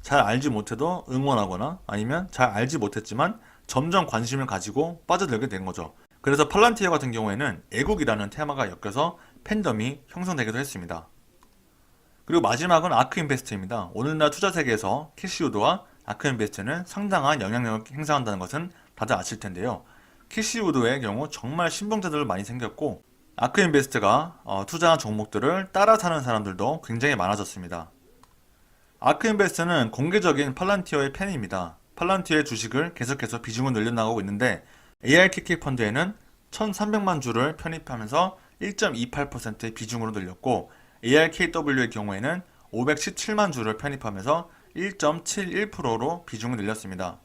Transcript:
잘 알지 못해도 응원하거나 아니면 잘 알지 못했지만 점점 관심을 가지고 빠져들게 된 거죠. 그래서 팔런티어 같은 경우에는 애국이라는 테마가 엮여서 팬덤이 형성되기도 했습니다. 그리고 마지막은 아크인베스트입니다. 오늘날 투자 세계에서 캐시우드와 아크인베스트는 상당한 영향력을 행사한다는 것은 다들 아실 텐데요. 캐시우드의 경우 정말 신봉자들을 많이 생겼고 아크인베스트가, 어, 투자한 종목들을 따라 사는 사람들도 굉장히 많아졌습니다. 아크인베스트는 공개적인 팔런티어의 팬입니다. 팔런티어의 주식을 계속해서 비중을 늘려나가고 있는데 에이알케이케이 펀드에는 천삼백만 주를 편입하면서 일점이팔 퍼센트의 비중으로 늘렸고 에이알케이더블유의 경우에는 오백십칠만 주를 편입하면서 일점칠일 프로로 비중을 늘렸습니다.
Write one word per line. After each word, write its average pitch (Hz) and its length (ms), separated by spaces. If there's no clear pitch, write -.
잘 139 200
알지 123 280
못해도 123 580
응원하거나 127 760
아니면 120 460
잘 123 180
알지 113 300
못했지만 113 600
점점 170 400
관심을 120 400
가지고 113 580
빠져들게 135 440
된 95 160
거죠. 87 280
그래서 143 260
팔런티어 220 420
같은 135 220
경우에는 110 500
애국이라는 117 600
테마가 139 400
엮여서 123 480
팬덤이 139 640
형성되기도 139 500
했습니다. 87 500
그리고 170 160
마지막은 160 500
아크인베스트입니다. 113 1000
오늘날 151 380
투자 - 200
세계에서 127 640
캐시우드와 147 680
아크인베스트는 123 840
상당한 165 520
영향력을 110 520
행사한다는 135 480
것은 151 320
다들 - 200
아실 90 240
텐데요. 98 440
캐시우드의 151 720
경우 117 280
정말 160 400
신봉자들을 185 560
많이 98 180
생겼고 120 600
아크인베스트가, 139 1080
어, 98 240
투자한 165 320
종목들을 110 720
따라 214 260
사는 170 240
사람들도 110 600
굉장히 123 320
많아졌습니다. 90 760
아크인베스트는 170 920
공개적인 147 640
팔런티어의 165 600
팬입니다. 98 640
팔런티어의 170 500
주식을 123 480
계속해서 120 480
비중을 123 320
늘려나가고 113 460
있는데 101 440
에이알케이케이 175 560
펀드에는 131 540
천삼백만 208 720
주를 123 360
편입하면서 160 800
일점이팔 147 720
퍼센트의 113 420
비중으로 113 380
늘렸고 95 580
에이알케이더블유의 147 840
경우에는 110 540
오백십칠만 175 840
주를 110 260
편입하면서 135 720
일점칠일 185 960
프로로 131 540
비중을 117 320
늘렸습니다. 95 680